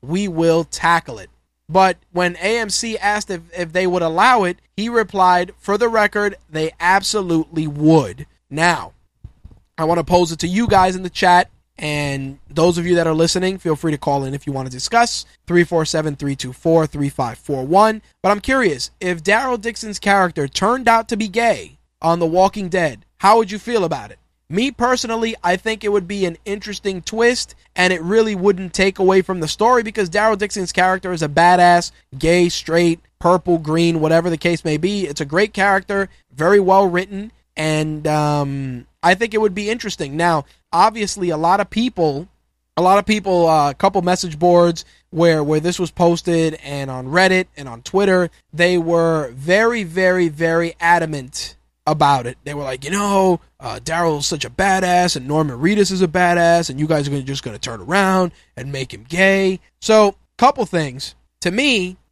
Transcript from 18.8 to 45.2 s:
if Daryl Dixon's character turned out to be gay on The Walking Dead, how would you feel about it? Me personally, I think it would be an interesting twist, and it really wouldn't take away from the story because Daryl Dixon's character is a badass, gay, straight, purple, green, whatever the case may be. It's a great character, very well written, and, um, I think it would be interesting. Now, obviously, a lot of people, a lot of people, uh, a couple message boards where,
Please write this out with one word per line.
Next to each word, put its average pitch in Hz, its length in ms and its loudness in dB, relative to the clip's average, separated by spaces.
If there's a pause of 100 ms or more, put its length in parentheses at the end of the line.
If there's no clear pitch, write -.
if 180 200 -4
Daryl 226 380 0
Dixon's 214 400 -10
character 185 480 0
turned 233 400 -2
out 226 220 2
to 233 80 -2
be 220 100 -4
gay 185 500 -2 (240)
on 170 180 0
The 170 60 0
Walking 185 440 2
Dead, 160 360 -2 (120)
how 208 200 4
would 220 140 0
you 214 80 -8
feel 226 240 -2
about 131 260 -6
it? - 100 -20 (300)
Me 254 220 -2
personally, 233 720 -2
I 180 140 2
think 220 260 -6
it 208 80 -2
would 202 160 0
be 196 180 -4
an 170 200 -4
interesting 196 560 -8
twist, 233 520 -2 (220)
and 180 160 2
it 170 100 -2
really 214 320 2
wouldn't 185 400 0
take 190 240 0
away 190 240 4
from 180 200 -4
the 156 60 -4
story 233 360 2
because 208 260 -4
Daryl 208 280 2
Dixon's 196 340 -6
character 185 400 0
is 165 100 -4
a 151 60 -2
badass, 175 640 6 (260)
gay, 175 300 2
straight, 170 540 0 (180)
purple, 175 380 2
green, 165 420 0
whatever 165 300 2
the 165 80 -4
case 170 260 -2
may 151 140 -2
be. 190 280 -2
It's 143 140 -8
a 151 60 -6
great 185 280 -2
character, 196 540 -2 (240)
very 185 300 4
well 190 260 4
written, 196 460 -6 (240)
and, 156 500 -2
um, 139 800 -2 (160)
I 180 120 0
think 220 180 -6
it 220 80 0
would 202 140 0
be 208 140 -6
interesting. 190 460 -8
Now, 160 300 0 (260)
obviously, 202 580 0
a 156 80 -2
lot 175 220 0
of 202 100 -4
people, 175 580 -4 (480)
a 160 60 -2
lot 190 180 4
of 196 60 -4
people, 185 420 0
uh, 151 240 2
a - 20 -6
couple 190 280 0
message 175 380 -2
boards 175 460 4 (240)
where, 160 340 2